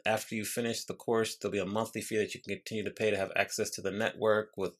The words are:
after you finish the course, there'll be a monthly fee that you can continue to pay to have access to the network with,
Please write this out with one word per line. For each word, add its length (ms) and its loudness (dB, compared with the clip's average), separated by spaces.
after 300 0
you 100 -2
finish 400 -2
the 80 -6
course, 420 2
there'll 160 -4
be 80 0
a 60 2
monthly 340 0
fee 160 -4
that 180 2
you 80 -8
can 140 -8
continue 300 -4
to 60 -4
pay 200 2
to 60 2
have 180 0
access 360 0
to 100 -8
the 100 0
network 640 2
with, 240 -2